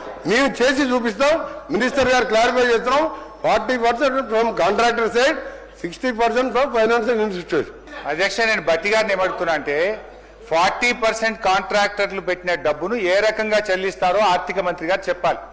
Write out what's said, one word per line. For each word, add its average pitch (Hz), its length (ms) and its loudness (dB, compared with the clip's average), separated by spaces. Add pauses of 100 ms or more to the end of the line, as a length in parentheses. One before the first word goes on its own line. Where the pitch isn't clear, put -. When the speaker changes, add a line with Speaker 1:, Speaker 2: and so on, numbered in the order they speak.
(300)
Speaker 1:
మేము 254 180 4 (140)
చేసి 277 200 4 (100)
చూపిస్తాం, 240 400 2 (380)
మినిస్టర్ 247 380 2
గారు 247 160 4
క్లారిఫై 247 480 2
చేస్తున్నాం. 269 380 2 (340)
ఫార్టీ 214 400 2
పర్సెంట్ 247 480 0
from 226 140 2 (140)
contractor 220 540 2
side, 269 240 2 (440)
సిక్స్టీ 175 300 -4
పర్సెంట్ 233 440 0
from 269 100 2 (100)
financial 226 480 2
institution. 180 400 -2 (460)
Speaker 2:
అధ్యక్ష, 190 300 -2
నేను 220 220 0
బట్టి 165 320 0
గారిని 208 180 2
ఏమడుతున్నా 180 460 0
అంటే 151 420 -2 (500)
ఫార్టీ 196 420 2
పర్సెంట్ 220 520 -2
కాంట్రాక్టర్లు 196 760 0
పెట్టిన 175 340 -2
డబ్బును 151 400 -2
ఏ 185 220 0 (100)
రకంగా 214 320 0 (120)
చెల్లిస్తారో 185 500 0
ఆర్థిక 185 400 0
మంత్రి 170 300 -4
గారు 190 180 0
చెప్పాలి. 170 300 0 (140)